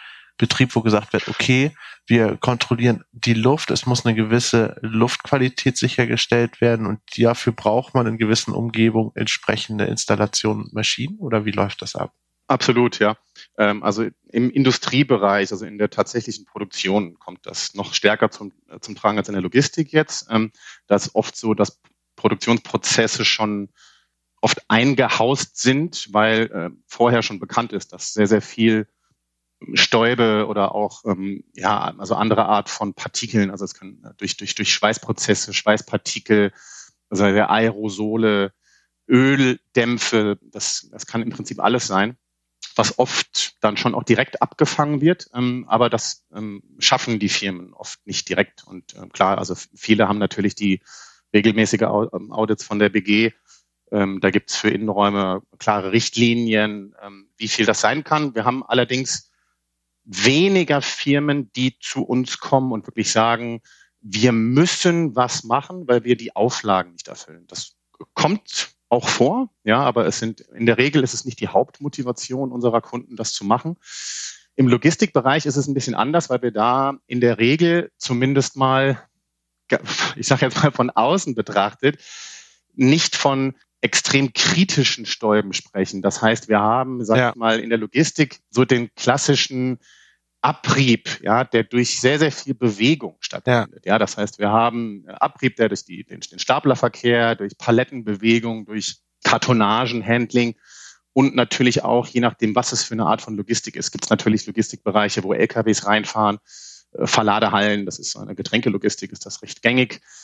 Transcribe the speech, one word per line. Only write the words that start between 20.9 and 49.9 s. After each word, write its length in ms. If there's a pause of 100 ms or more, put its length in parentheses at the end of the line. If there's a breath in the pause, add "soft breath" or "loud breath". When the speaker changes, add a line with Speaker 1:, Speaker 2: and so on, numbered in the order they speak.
Speaker 2:
ist 180
oft 240
so, 160
dass 260 (360)
Produktionsprozesse 1080
schon 460 (720 soft breath)
oft 260
eingehaust 920
sind, 500
weil, 400
äh, 180 (180)
vorher 340
schon 180
bekannt 320
ist, 220
dass 200
sehr, 140
sehr 140
viel 460 (840)
Stäube 720
oder 260
auch, 320
ähm, 380 (100)
ja, 460
also 160
andere 300
Art 240
von 260
Partikeln, 560
also 120
es 120
können, 280
äh, 140
durch, 200
durch, 180
durch 180
Schweißprozesse, 800
Schweißpartikel, 1000 (600 loud breath)
also 140
Aerosole, 1300 (540)
Öldämpfe, 1300
das, 500
das 140
kann 160
im 80
Prinzip 300
alles 260
sein, 320 (580)
was 240
oft 600
dann 160
schon 200
auch 80
direkt 380
abgefangen 600
wird, 320
ähm, 340
aber 220
das, 440
ähm, 300 (140)
schaffen 420
die 80
Firmen 460
oft 320
nicht 240
direkt. 340
Und, 320
ähm, 160
klar, 260
also 160
f-, 220
viele 320